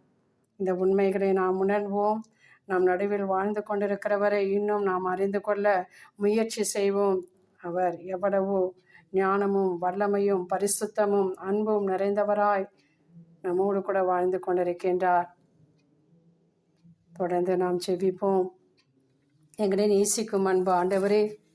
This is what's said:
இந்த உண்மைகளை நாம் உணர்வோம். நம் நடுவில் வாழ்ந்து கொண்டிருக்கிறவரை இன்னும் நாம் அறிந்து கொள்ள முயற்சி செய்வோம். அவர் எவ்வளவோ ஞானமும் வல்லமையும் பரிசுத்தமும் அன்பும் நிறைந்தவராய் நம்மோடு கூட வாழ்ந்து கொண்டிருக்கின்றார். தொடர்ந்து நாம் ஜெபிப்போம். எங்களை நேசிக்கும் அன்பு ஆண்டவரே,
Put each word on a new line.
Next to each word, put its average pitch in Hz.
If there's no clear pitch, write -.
இந்த 185
உண்மைகளை 196
நாம் 190
உணர்வோம். 208
நம் 185
நடுவில் 196
வாழ்ந்து 196
கொண்டிருக்கிறவரை 202
இன்னும் 208
நாம் 185
அறிந்து 196
கொள்ள 202
முயற்சி 220
செய்வோம். 196
அவர் 175
எவ்வளவோ 190
ஞானமும் 196
வல்லமையும் 202
பரிசுத்தமும் 202
அன்பும் 208
நிறைந்தவராய் 202
நம்மோடு 190
கூட 196
வாழ்ந்து 185
கொண்டிருக்கின்றார். 180
தொடர்ந்து 180
நாம் 180
ஜெபிப்போம். 185
எங்களை 202
நேசிக்கும் 202
அன்பு 190
ஆண்டவரே, 202